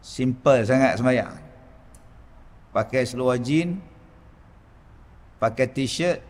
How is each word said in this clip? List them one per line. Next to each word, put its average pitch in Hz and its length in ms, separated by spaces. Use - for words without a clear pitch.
Simple 127 600
sangat 127 340
semayang. 120 380
Pakai 123 320
seluar 127 400
jean, 165 320
pakai 113 320
t-shirt 143 640